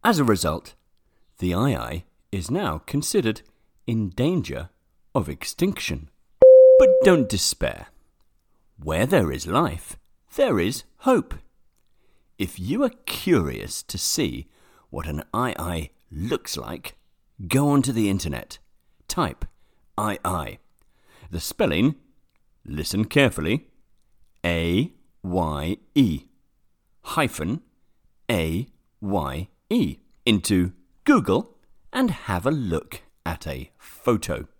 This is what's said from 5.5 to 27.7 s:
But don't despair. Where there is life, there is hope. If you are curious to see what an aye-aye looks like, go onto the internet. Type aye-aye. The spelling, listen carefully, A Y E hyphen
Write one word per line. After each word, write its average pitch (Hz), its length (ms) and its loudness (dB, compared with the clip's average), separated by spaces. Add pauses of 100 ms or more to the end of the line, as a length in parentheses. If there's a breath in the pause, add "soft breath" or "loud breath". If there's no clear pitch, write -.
But 523 100 8 (140)
don't 202 260 6
despair. - 580 -4 (960)
Where 78 240 0
there 131 260 2
is 64 140 -6
life, 110 520 -2 (380)
there 226 220 2
is 95 280 -2 (140)
hope. - 360 0 (1000)
If 90 200 -6
you 139 260 -4
are 247 80 -2 (140)
curious 73 760 -2
to - 140 -10
see 67 500 -4 (420 soft breath)
what - 160 -10
an 78 180 -6 (100)
aye-aye 87 560 -6 (200)
looks - 460 -6
like, - 400 -12 (500)
go 135 220 2
onto 139 240 2
the 110 180 0
internet. 82 480 -6 (520)
Type 135 340 -4 (540)
aye-aye. 92 640 -6 (680 soft breath)
The 85 120 -8
spelling, 120 540 0 (680)
listen 107 380 -4
carefully, 110 640 0 (760)
A 85 480 0 (280)
Y 85 560 -4 (160)
E 104 300 2 (800)
hyphen 127 580 -4 (680)